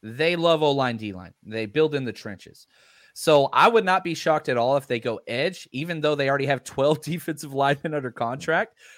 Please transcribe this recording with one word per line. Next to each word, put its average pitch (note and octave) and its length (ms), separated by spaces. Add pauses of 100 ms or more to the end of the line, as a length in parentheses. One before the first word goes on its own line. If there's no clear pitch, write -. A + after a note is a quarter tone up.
They C3+ 320
love E3 300
O-line, C3+ 320
D G#2+ 160
line. F2+ 200 (120)
They A2 220
build D3 280
in C3+ 100
the A2+ 80
trenches. - 540 (480)
So C#3+ 380
I D3 160
would A3+ 160
not F#3 180
be F3 120
shocked D#3 340
at B2+ 80
all B2 200
if C#3 120
they A#2+ 100
go A2+ 300
edge, C#3+ 420
even D#3+ 300
though D3+ 160
they C#3 120
already C#3 180
have C3+ 180
twelve D3+ 360
<laughs> - 20
defensive D3+ 520
linemen C#3+ 400
under C3 160
contract. C#3+ 640 (240)